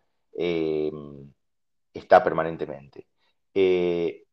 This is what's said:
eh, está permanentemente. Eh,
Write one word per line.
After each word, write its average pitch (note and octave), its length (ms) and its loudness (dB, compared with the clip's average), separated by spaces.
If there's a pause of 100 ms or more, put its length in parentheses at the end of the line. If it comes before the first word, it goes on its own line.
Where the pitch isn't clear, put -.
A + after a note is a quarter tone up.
(380)
eh, D#2+ 520 -2 (1040)
está F2+ 280 6
permanentemente. D#2+ 840 -6 (480)
Eh, F2+ 800 0